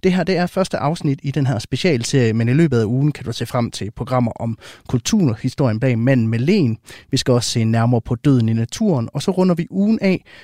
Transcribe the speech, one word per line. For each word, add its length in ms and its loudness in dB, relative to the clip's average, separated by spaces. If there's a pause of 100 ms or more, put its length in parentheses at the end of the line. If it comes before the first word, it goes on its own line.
Det 100 4
her, 100 0
det 140 -2
er 80 0
første 320 -2
afsnit 460 -2
i 80 -4
den 160 0
her 120 0
specialserie, 760 0
men 160 0
i 40 2
løbet 260 4
af 60 2
ugen 260 0
kan 140 -8
du 60 -6
se 140 -6
frem 260 -2
til 200 -8
programmer 400 -2
om 260 -6 (300)
kulturhistorien 920 0
bag 200 0
Manden 280 2
med 120 -2
Leen. 380 2 (340)
Vi 60 0
skal 160 0
også 160 0
se 140 0
nærmere 380 2
på 140 -4
døden 340 2
i 40 0
naturen, 600 -2
og 80 -6
så 100 -2
runder 240 2
vi 140 -4
ugen 320 0
af 220 0 (200)